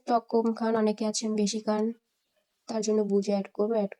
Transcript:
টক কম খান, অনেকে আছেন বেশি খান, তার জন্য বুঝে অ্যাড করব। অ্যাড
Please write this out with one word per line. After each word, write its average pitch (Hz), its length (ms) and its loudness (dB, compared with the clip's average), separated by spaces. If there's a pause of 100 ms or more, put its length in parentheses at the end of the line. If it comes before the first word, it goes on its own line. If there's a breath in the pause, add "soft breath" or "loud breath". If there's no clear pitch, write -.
টক 233 240 0
কম 226 240 2
খান, 226 220 -2
অনেকে 214 300 0
আছেন 214 300 -4
বেশি 208 260 0
খান, 214 220 0 (840)
তার 226 120 -4
জন্য 214 240 2
বুঝে 202 280 2
অ্যাড 196 200 -2
করব। 214 220 -2
অ্যাড 202 240 0